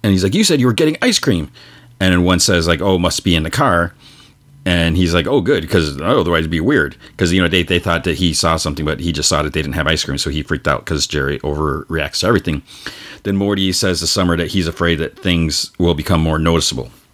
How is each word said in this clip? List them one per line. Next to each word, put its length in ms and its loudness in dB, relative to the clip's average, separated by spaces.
And 100 0
he's 120 2
like, 100 0
"You 100 2
said 160 2
you 60 2
were 80 4
getting 300 2
ice 160 2
cream." 320 0
And 140 4
then 100 4
one 160 4
says, 280 2
like, 140 2
"Oh, 180 2
must 240 -2
be 100 4
in 80 2
the 80 -4
car." 440 2
And 320 2
he's 160 2
like, 120 2
"Oh, 160 0
good, 280 0
'cause 300 2
otherwise 420 0
it'd 100 -2
be 80 0
weird." 360 0
'Cause, 140 0
you 100 2
know, 60 2
they, 160 2
they 160 0
thought 240 -2
that 140 -2
he 160 0
saw 240 0
something, 280 -4
but 140 -4
he 120 -4
just 180 -2
saw 120 0
that 120 -4
they 100 -2
didn't 120 -6
have 120 -2
ice 160 0
cream. 160 -6
So 100 -4
he 140 -4
freaked 240 -4
out 180 -2
'cause 220 -4
Jerry 320 -2
overreacts 800 -4
to 80 0
everything. 340 -2
Then 120 -2
Morty 360 0
says 300 -2
to 60 -4
Summer 300 0
that 120 -4
he's 180 0
afraid 320 0
that 180 -6
things 600 -2
will 160 2
become 260 0
more 160 0
noticeable. 540 0